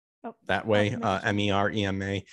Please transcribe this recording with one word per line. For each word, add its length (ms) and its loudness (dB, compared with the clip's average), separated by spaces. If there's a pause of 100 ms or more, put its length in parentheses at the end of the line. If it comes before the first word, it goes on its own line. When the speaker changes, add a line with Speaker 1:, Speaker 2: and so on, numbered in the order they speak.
(220)
Speaker 1:
Oh, 140 -12 (100)
Speaker 2:
that 180 0
way, 260 4
Speaker 1:
awesome. 120 -6
Speaker 2:
uh, 220 0
M 160 0
E 100 0
R 220 2
E 120 -2
M 180 -2
A. 300 -4